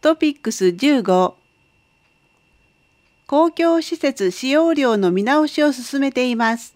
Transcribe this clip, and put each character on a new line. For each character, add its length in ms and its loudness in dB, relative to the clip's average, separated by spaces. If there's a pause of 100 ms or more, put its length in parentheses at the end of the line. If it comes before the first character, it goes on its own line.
ト 120 2
ピ 120 0
ッ 140 -6
ク 100 -4
ス 200 0
十 300 0
五。 320 0 (1900)
公 240 2
共 300 0
施 160 -6
設 340 -2
使 200 -6
用 240 2
料 240 0
の 120 2
見 140 0
直 220 2
し 160 -2
を 100 2
進 260 -8
め 140 -2
て 160 -2
い 80 -2
ま 220 -2
す。 180 -18